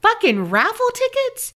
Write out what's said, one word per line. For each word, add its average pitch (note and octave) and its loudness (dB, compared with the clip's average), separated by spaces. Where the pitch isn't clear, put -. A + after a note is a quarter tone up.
Fucking B3+ 2
raffle F4 0
tickets? C5 -4